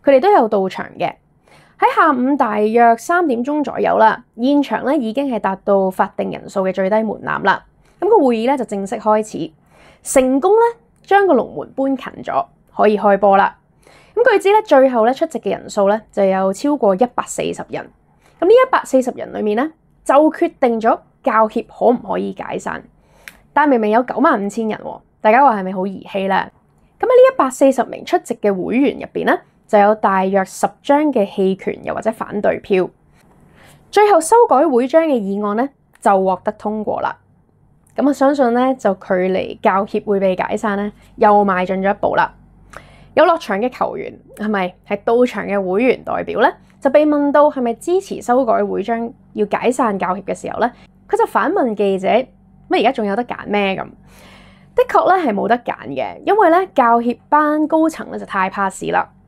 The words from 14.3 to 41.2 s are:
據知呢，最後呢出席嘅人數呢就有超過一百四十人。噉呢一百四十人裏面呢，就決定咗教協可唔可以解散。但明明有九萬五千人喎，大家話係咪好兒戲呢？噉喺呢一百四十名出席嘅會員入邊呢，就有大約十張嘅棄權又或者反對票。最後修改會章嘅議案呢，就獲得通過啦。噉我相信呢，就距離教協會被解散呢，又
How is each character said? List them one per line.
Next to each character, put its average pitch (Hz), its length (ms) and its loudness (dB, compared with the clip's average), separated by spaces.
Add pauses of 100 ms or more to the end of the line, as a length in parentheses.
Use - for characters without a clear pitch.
據 403 60 4
知 381 140 2
呢， 427 100 6
最 269 280 4
後 233 160 2
呢 254 80 0
出 - 160 -2
席 - 80 -10
嘅 202 120 -6
人 - 200 -8
數 196 180 0
呢 214 140 0 (100)
就 208 100 -2
有 190 300 0
超 285 240 -2
過 202 180 2
一 220 200 2
百 - 120 -4
四 - 160 -8
十 170 280 -8
人。 - 200 -12 (480)
噉 - 60 -4
呢 349 60 2
一 523 200 6
百 320 140 0
四 262 160 2
十 247 120 -4
人 - 200 -12
裏 202 100 -6
面 208 140 0
呢， 294 160 -2 (320)
就 277 100 2 (180)
決 330 280 -2
定 233 180 0
咗 226 200 0 (240)
教 220 260 2
協 - 180 -6
可 - 200 -4
唔 247 100 4
可 185 220 -6
以 196 200 -8
解 - 200 -10
散。 - 240 -10 (720)
但 294 120 4
明 262 140 4
明 214 100 0
有 220 120 2
九 - 160 -8
萬 247 260 2
五 202 40 -6
千 220 200 -6
人 208 140 -6
喎， - 180 -14 (220)
大 214 100 4
家 254 100 6
話 233 180 4
係 185 40 -6
咪 185 80 -6
好 190 100 -6
兒 190 300 -10
戲 190 140 -4
呢？ 190 80 0 (640)
噉 - 60 -4
喺 - 20 -2
呢 480 60 2 (200)
一 523 60 -8
百 277 100 0
四 269 240 2
十 262 120 -2
名 - 200 -12
出 349 180 -2
席 - 120 -10
嘅 202 180 -2
會 190 240 -4
員 269 220 0
入 - 140 -12
邊 165 140 -4
呢， - 120 0 (300)
就 214 100 2
有 208 160 4
大 190 300 0
約 190 220 0
十 - 200 -6 (160)
張 294 300 2
嘅 214 140 0
棄 190 320 -2
權 - 260 -8
又 - 100 -6
或 - 60 -6
者 220 100 -2
反 - 300 -8
對 190 200 0
票。 185 280 -2 (1000)
最 415 200 4
後 349 100 4
修 320 140 0 (140)
改 285 180 4
會 262 220 0
章 320 160 2
嘅 320 100 0
議 202 320 -4
案 208 100 -2
呢， 254 120 -2 (320)
就 226 100 2 (140)
獲 185 180 -2
得 208 100 -4
通 214 300 -8
過 - 200 -6
啦。 - 160 -6 (760)
噉 254 120 -2
我 294 60 2
相 269 220 2
信 247 200 0
呢， 254 200 0
就 208 200 -2
距 - 200 -8
離 185 460 -2
教 196 240 0
協 208 200 -6
會 202 140 -2
被 190 160 0
解 190 220 -4
散 208 220 -4
呢， 208 120 -6 (260)
又 220 120 2 (160)